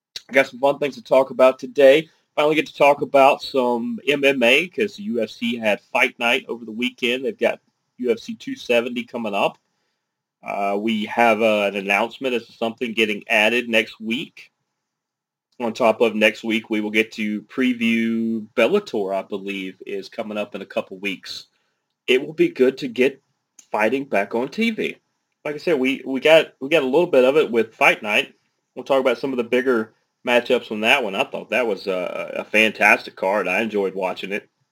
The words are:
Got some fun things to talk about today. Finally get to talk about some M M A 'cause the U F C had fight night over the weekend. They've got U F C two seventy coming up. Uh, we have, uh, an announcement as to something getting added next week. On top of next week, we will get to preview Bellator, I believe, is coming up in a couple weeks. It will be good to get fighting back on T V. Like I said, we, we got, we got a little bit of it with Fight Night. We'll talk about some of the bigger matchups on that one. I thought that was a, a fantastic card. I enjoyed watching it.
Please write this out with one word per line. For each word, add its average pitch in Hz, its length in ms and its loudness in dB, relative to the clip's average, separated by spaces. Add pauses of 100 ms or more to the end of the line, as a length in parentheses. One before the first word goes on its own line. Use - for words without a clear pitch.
(300)
Got 135 160 4
some 123 140 -14
fun 139 180 2
things 143 160 -4
to 117 80 -18
talk 135 280 2
about 131 280 4
today. 139 500 4 (280)
Finally 151 180 2
get 151 140 0
to - 60 -20
talk 143 280 4
about 139 400 4
some 120 640 -2
M 139 180 0
M 139 200 2
A 143 240 4
'cause 110 260 -4
the 104 80 -16
U 113 180 -4
F 110 100 -4
C 117 260 -6
had 110 240 -2
fight 127 400 -2
night 123 260 0
over 120 180 -10
the 113 60 -14
weekend. 123 540 -4
They've 113 120 -6
got - 220 -2 (400)
U 123 120 -2
F 110 80 0
C - 160 -14
two 127 220 -12
seventy 120 480 -2
coming 113 300 -8
up. 117 240 -2 (840)
Uh, 101 380 -4
we 107 240 -2
have, 113 380 2
uh, 107 240 2
an 101 100 -2
announcement 110 580 -2
as 113 120 -6
to - 60 -20
something 113 420 -6
getting 104 340 0
added 117 400 2
next 110 320 -2
week. 113 500 -8 (1080)
On 113 140 -4
top 110 260 2
of 113 140 2
next 107 280 2
week, 110 280 -4
we 107 100 -2
will 104 100 -4
get 110 220 0
to 107 300 -6
preview 113 1040 -2 (100)
Bellator, 117 580 0
I 95 60 -2
believe, 98 680 -10
is 98 220 -10
coming 107 300 -10
up 104 160 -8
in 95 80 -10
a 92 40 -14
couple - 300 -8
weeks. - 520 -10 (580)
It 131 180 2
will 151 80 -14
be 165 160 0
good 131 300 0
to 139 100 -8
get 123 340 -2 (480)
fighting 120 360 -2
back 101 280 -2
on 123 140 -2
T 226 220 -2
V. 113 260 -6 (480)
Like 151 120 -6
I - 20 -12
said, 160 200 0
we, 131 280 -2
we 135 140 -4
got, 156 380 6
we 139 120 -6
got 156 120 2
a 135 40 -2
little 156 200 2
bit 139 180 4
of 135 120 4
it 120 140 2
with 113 240 -2
Fight 151 280 2
Night. 110 320 -2 (400)
We'll 127 120 -14
talk 135 160 2
about 127 160 2
some 135 160 -6
of - 20 -4
the 120 80 -2
bigger 120 480 0 (340)
matchups 120 460 0
on 107 80 -6
that 123 240 2
one. 98 100 -6
I 98 100 -2
thought - 260 -10
that 117 160 0
was 98 200 -4
a, 90 500 -6
a 98 80 -6
fantastic 107 720 2
card. 98 320 -2
I 92 140 -2
enjoyed 101 340 -2
watching 92 380 -6
it. - 160 -8 (240)